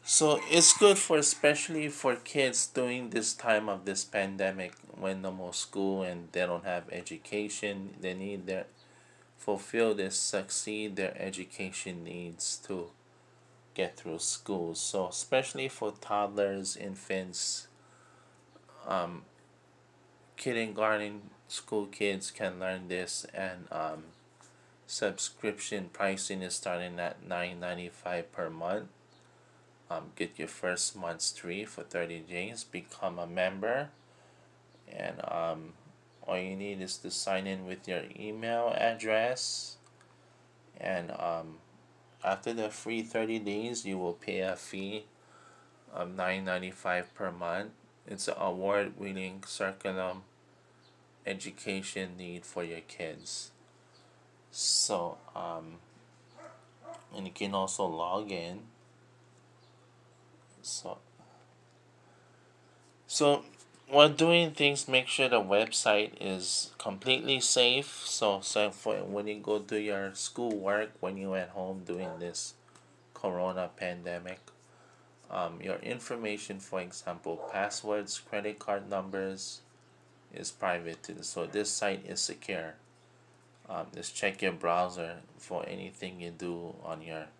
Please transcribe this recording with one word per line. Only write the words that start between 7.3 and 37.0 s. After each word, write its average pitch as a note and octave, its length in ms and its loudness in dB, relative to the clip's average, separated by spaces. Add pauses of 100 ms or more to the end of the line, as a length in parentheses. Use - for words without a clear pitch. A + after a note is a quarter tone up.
They F#2 140 -2
need F#2+ 320 -6
their, F#2+ 180 -2 (720)
fulfill A2 560 2
their, F#2+ 160 0
succeed G#2+ 880 -2
their F#2+ 200 0
education F#2 880 -6
needs E2+ 600 -6
to F2 240 -6 (840)
get F2+ 220 0
through E2 200 -6
school. E2+ 560 -2
So F#2 360 0
especially C3+ 600 0
for G#2+ 220 -4
toddlers, G2+ 840 0
infants, F#2+ 920 -4 (1200)
um, F2 380 -2 (1120)
kindergarten G#2+ 920 0 (180)
school - 380 -2
kids G2 460 0
can F#2 280 -4
learn F#2 280 -4
this, F2+ 380 -4
and, F#2 460 -6
um, D#2 340 -4 (840)
subscription G2+ 1080 -2
pricing F#2+ 480 0
is F2+ 140 -4
starting F2 440 -4
at E2+ 240 -4
nine F2+ 360 -4
ninety-five F2 720 -6
per E2 180 -4
month. F2 400 -4 (1040)
Um, D#2+ 240 -6
get F2 220 -6
your D2+ 100 -6
first - 480 -2
month's E2+ 400 -4
free F#2 300 -6
for - 180 -12
thirty E2+ 360 -4
days. F#2 440 -8
Become F2+ 540 -8
a F2 80 -4
member, F#2+ 640 0 (1000)
and, G1+ 400 -6
um, D#2+ 460 -2 (540)
all F#2 100 0
you F#2+ 180 -4
need G2 240 -6
is F#2 180 -6
to - 120 -10